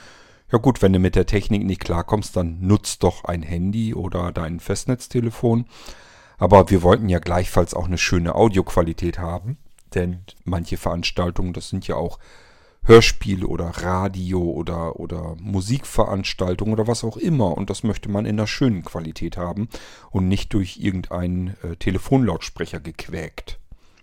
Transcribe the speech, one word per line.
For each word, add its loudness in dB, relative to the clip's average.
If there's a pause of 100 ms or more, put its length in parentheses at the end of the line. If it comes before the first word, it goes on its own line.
(520)
ja 4
gut, 2
wenn 6
du 4
mit 2
der 4
Technik 0
nicht -2
klarkommst, -4
dann -2
nutz 2
doch 2
ein -4
Handy -4
oder -6
dein -6
Festnetztelefon. -2 (720)
Aber 8
wir 4
wollten 6
ja 2
gleichfalls 0
auch -4
eine -2
schöne 0
Audioqualität 2
haben. -8 (360)
Denn -4 (200)
manche -4
Veranstaltungen, -2
das -12
sind -6
ja -4
auch -6 (640)
Hörspiele 8
oder -4
Radio -2
oder, -4
oder -8
Musikveranstaltungen -2
oder 0
was -2
auch -6
immer. 0
Und -6
das -6
möchte -2
man 0
in -2
einer 0
schönen 0
Qualität -8
haben -6 (420)
und 0
nicht 0
durch -2
irgendeinen, -4
äh, -10
Telefonlautsprecher -2
gequäkt. -10 (460)